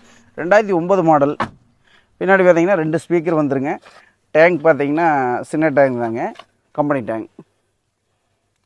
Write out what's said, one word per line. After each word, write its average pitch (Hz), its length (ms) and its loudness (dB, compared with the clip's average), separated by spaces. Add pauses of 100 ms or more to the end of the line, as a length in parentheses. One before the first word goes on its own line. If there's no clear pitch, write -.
(380)
ரெண்டாயிரத்தி 190 360 2
ஒன்பது 175 300 0
மாடல். 147 320 2 (840)
பின்னாடி 190 280 2
பார்த்தீங்கன்னா, 170 260 2
ரெண்டு 160 260 -2 (100)
ஸ்பீக்கர் 165 320 0
வந்துருங்க. 139 360 -4 (560)
டேங்க் 160 300 4
பார்த்தீங்கன்னா, 143 800 0
சின்ன 156 280 -2
டேங்க் 135 300 2
தாங்க, 117 320 -4 (400)
கம்பெனி 139 400 -4
டேங்க். 110 160 -8 (1400)